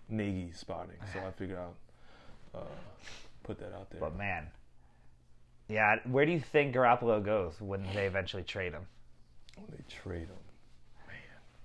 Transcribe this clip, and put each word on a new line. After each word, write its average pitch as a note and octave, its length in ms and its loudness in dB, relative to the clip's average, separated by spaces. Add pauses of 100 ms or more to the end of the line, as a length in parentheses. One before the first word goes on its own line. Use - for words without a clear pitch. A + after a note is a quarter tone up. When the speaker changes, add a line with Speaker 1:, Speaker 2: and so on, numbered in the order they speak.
Speaker 1:
Nagy G2+ 440 0
spotting. F2 420 -8 (180)
So G2 60 -4
I F#2+ 120 -4
figured F#2+ 280 -6
out, F2 160 -8 (800)
uh, - 40 -8 (840)
put G#2 160 -6
that F#2+ 140 -8
out F#2+ 160 -10
there. - 100 -12
Speaker 2:
But, D#2+ 160 -2
man. F2+ 320 0 (1200)
Yeah, G#2+ 300 6 (120)
where C3+ 160 6
do E3 60 6
you E3+ 80 4
think C#3 340 4
Garoppolo B2 500 8
goes G2 380 2
when G2 220 -2 (100)
they G2+ 140 2
eventually F#2 360 -2
trade F#2 300 -4
him? F2+ 140 -8 (680)
Speaker 1:
When G#3 120 -14
they - 180 -12
trade E2+ 400 -8
him. F#2 120 -12 (680)
Man, - 80 -12 (500)